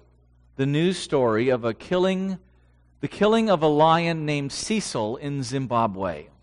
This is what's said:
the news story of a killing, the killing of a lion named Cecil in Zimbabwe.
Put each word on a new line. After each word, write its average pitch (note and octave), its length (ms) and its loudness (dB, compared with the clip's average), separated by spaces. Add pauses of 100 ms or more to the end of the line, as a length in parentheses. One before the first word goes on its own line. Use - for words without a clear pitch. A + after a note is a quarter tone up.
(560)
the C3+ 120 -2
news E3 320 0
story B2 500 2
of B2 160 0
a A2+ 80 0
killing, F#3 640 -2 (640)
the - 80 -6
killing A3 420 2
of E3 140 2
a D#3+ 40 6
lion D#3+ 560 4
named D3 280 -4
Cecil C#3 680 -4
in C#3+ 240 -6
Zimbabwe. A2 840 -2 (160)